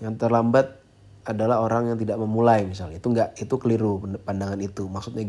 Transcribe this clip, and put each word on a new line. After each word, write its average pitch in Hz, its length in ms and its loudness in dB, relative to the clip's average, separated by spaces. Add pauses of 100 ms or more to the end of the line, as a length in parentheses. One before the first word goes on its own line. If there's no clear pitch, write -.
Yang 113 240 -4
terlambat 117 480 4 (560)
adalah 113 320 2
orang 117 320 0
yang 113 80 -2
tidak 107 160 -2
memulai," 110 480 4
misalnya. 92 320 -10
Itu 123 160 0
nggak, 113 240 0
itu 110 240 -4
keliru 110 400 0
pen-, 98 240 -8
pandangan 98 320 -4
itu. 98 320 -6
Maksudnya 107 400 -8